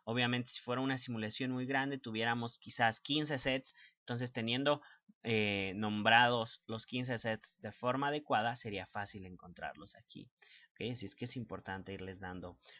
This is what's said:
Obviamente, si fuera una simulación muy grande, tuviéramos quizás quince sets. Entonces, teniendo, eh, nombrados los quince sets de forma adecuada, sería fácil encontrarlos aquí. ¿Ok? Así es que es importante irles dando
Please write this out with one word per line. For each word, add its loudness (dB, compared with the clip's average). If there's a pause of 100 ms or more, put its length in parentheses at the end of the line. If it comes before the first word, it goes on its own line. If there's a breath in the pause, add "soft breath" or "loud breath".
Obviamente, 0
si -4
fuera -2
una 2
simulación -2
muy -2
grande, 0
tuviéramos -2
quizás 2
quince 0
sets. 0 (240 loud breath)
Entonces, -4
teniendo, 2 (440 loud breath)
eh, 2
nombrados 6
los -6
quince -2
sets -4
de -8
forma 0
adecuada, 2
sería -6
fácil -8
encontrarlos -12
aquí. -18 (400 loud breath)
¿Ok? -6
Así -4
es -8
que -6
es -4
importante -8
irles -10
dando -10 (220 loud breath)